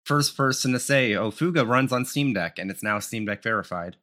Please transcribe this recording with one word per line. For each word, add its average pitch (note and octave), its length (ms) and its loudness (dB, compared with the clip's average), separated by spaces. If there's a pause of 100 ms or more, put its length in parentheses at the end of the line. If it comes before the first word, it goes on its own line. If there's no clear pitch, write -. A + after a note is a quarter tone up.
first C#3+ 320 2
person C3 340 2
to B2 80 0
say, C3 340 2
"Oh, G#2+ 160 0
Fuga D3+ 360 0
runs B2+ 260 2
on B2 140 0
Steam C#3+ 260 0
Deck," F2 260 -2
and F#2+ 140 -6
it's - 100 -10
now G#2+ 180 0
Steam A2 260 -6
Deck G2+ 180 -6
verified. F#2 600 -4